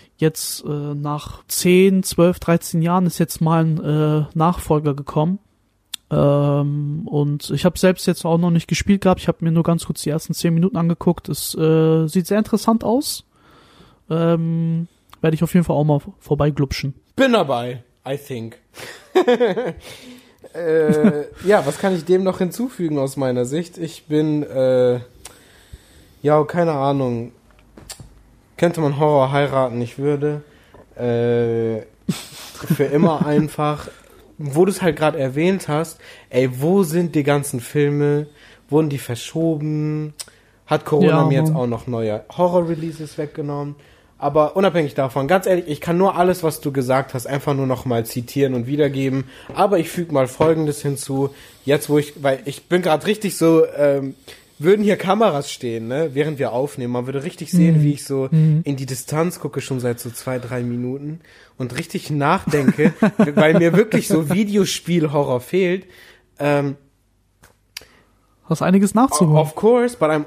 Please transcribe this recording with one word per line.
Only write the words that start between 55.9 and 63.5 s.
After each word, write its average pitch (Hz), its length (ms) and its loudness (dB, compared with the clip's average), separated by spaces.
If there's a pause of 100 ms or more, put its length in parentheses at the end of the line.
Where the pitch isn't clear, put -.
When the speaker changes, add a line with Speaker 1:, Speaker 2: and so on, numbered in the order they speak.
Speaker 2:
während 143 220 -2
wir 123 140 -2
aufnehmen, 123 400 -4
man 123 140 -4
würde 135 180 -6
richtig 165 260 -10
sehen, 170 280 4
Speaker 1:
Mhm. 151 60 4
Speaker 2:
wie 147 100 2
ich 139 100 -8
so 135 260 -4
Speaker 1:
Mhm. 156 360 4
Speaker 2:
in 143 100 -4
die 135 100 -8
Distanz 156 540 -4
gucke, 131 220 -8
schon 131 180 -6
seit 120 220 -4
so 123 80 -10
zwei, 127 280 -8
drei 123 260 -6
Minuten 131 580 -6 (360)
und 123 200 -8
richtig - 340 -8
nachdenke, 151 880 2
<laughs> 175 360 2
weil 156 220 6